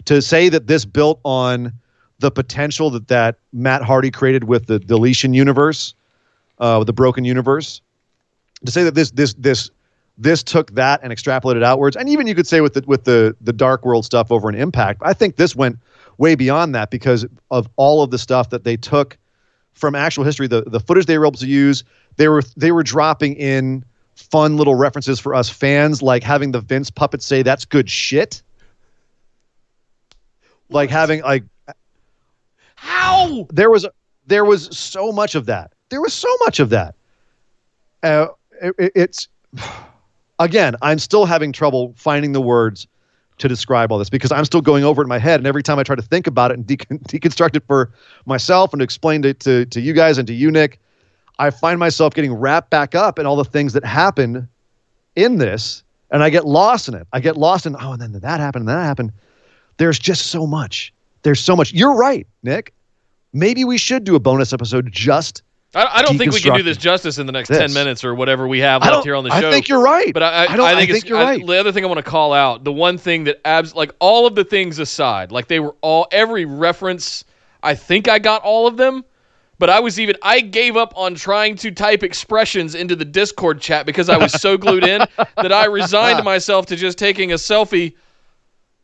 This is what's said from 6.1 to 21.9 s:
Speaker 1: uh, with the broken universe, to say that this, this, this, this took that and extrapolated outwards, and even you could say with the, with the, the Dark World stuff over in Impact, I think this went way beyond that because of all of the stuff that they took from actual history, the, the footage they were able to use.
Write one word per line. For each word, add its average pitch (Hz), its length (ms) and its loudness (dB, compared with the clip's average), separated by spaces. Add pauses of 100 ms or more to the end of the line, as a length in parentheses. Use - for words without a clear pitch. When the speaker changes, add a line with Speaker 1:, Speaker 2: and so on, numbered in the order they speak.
Speaker 1:
uh, 117 200 2
with 107 80 0
the 101 60 -2
broken 127 320 2
universe, 127 560 -2 (840)
to 127 60 -8
say 175 140 0
that 160 100 0
this, 156 180 2
this, 139 220 0
this, 131 360 -2 (480)
this 147 260 2
took 156 300 -2
that 131 280 2
and 123 100 -10
extrapolated 123 520 -2
outwards, 135 320 2
and 254 120 -6
even 294 200 0
you 202 60 -2
could 170 120 0
say 165 140 2
with 147 140 2
the, 135 120 -4
with 139 180 0
the, 113 360 4
the 113 120 -4
Dark 127 320 0
World 117 200 0
stuff 117 260 0
over 110 180 0
in 104 60 -6
Impact, 117 500 -2
I 180 100 2
think 196 200 0
this 165 220 0
went 120 220 -2 (400)
way 156 180 4
beyond 139 400 0
that 107 140 -4
because 123 360 0 (240)
of 120 240 -2
all 147 300 4
of 123 80 -4
the 127 60 -2
stuff 127 320 -2
that 123 120 -6
they 117 140 -2
took 139 420 -2 (540)
from 143 240 -4
actual 143 260 -2
history, 139 240 -2
the, 113 160 0
the 117 160 -6
footage 175 280 2
they 160 120 2
were 151 80 4
able 131 120 0
to 131 80 -8
use. 139 360 2 (360)